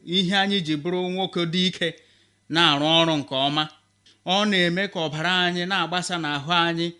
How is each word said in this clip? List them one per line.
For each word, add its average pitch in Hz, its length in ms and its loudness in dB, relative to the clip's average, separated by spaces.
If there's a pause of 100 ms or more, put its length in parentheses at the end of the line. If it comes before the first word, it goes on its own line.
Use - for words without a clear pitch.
ihe 180 340 0
anyị 196 240 2
ji 156 140 -2
bụrụ 175 240 -4 (100)
nwoke 180 360 -4
dị 170 200 0
ike 180 220 -2 (600)
na-arụ 151 380 2
ọrụ 165 280 4
nke 139 200 -4
ọma. 143 280 0 (640)
Ọ 180 200 2
na-eme 185 420 2
ka 190 120 -8
ọbara 160 400 -2
anyị 180 260 0
na-agbasa 180 520 -2
n'ahụ 147 360 -4
anyị 170 340 2 (120)